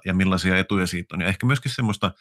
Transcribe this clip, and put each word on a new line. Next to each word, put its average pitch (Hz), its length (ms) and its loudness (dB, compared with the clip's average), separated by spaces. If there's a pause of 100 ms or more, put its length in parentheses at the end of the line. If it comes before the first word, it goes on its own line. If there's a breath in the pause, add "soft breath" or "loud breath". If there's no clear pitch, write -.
ja 92 100 -2
millaisia 92 440 2
etuja 95 280 0
siitä 87 280 -8
on, 92 60 -4
ja 85 80 0
ehkä 98 180 -2
myöskin 135 280 0
semmoista 104 360 0 (100)